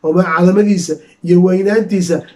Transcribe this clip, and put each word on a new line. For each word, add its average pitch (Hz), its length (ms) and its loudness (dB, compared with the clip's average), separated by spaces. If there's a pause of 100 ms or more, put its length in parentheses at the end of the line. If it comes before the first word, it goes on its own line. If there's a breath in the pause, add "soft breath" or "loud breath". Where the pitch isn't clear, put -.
oo 160 80 -2
ma 180 120 2
cadamadiisa 180 680 0 (300 loud breath)
iyo 175 180 4
weynaantiisa 190 720 0 (200)